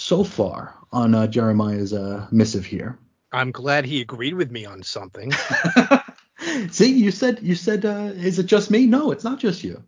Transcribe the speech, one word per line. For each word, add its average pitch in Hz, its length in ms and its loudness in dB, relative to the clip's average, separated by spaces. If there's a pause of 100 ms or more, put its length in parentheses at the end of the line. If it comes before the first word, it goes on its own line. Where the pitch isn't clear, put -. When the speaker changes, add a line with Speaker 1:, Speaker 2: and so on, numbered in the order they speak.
Speaker 1:
so 190 220 0
far 95 500 -6 (180)
on, 117 220 4
uh, 110 140 4
Jeremiah's, 107 680 0
uh, 101 360 -6
missive 110 360 2
here? 110 320 -10 (340)
Speaker 2:
I'm 127 180 -2
glad 139 360 0
he 131 160 -4
agreed 123 320 -8
with 170 160 -4
me 110 160 -12
on 95 160 -16
something. 101 540 -10
Speaker 1:
<laughs> - 1300 0
See, 240 220 4
you 220 180 6
said, 247 320 0
you 175 120 0
said, 208 300 -2
uh, 208 300 -4
"Is 185 240 -2
it 185 80 0
just 208 240 4
me?" 233 160 6
No, 262 240 4
it's 139 140 -4
not 254 140 -6
just - 260 -4
you. 87 240 -12